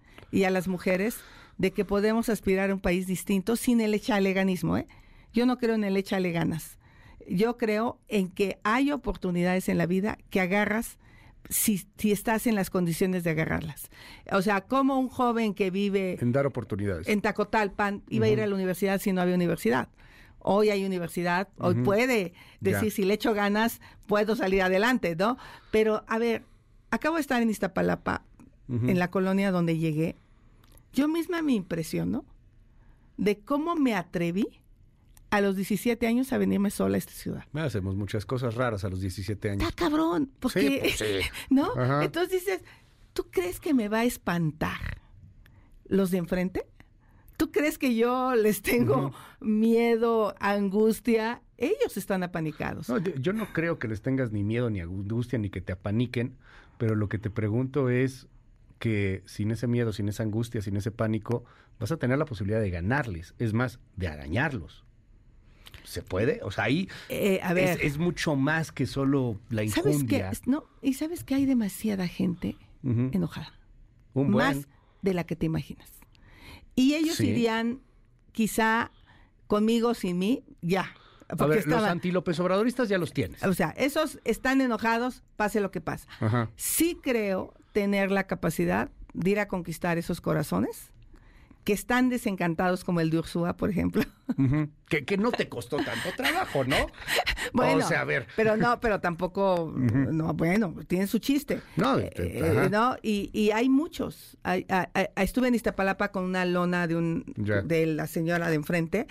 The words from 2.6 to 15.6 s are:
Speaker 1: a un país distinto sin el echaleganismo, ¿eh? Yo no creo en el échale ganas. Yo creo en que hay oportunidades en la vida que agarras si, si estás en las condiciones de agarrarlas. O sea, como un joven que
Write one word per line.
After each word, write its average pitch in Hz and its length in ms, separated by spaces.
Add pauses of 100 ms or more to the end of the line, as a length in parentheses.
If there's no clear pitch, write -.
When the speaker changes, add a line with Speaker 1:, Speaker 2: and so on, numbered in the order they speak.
Speaker 1:
a 196 40
un 190 60
país 185 260
distinto 190 500
sin 233 240
el 214 140
echaleganismo, 190 840
¿eh? - 80 (460)
Yo 233 120
no 247 140
creo 226 160
en 220 100
el 190 120
échale 190 360
ganas. 165 460 (500)
Yo 226 300
creo 214 500
en 185 220
que 190 340
hay 262 260
oportunidades 185 800
en 180 100
la 170 80
vida 190 300 (140)
que 196 100
agarras 208 580 (520)
si, - 360 (120)
si 214 120
estás 220 360
en 233 80
las 190 160
condiciones 180 520
de 170 80
agarrarlas. 160 600 (420)
O 202 80
sea, 196 220
como 269 360
un 262 100
joven 233 460
que 190 160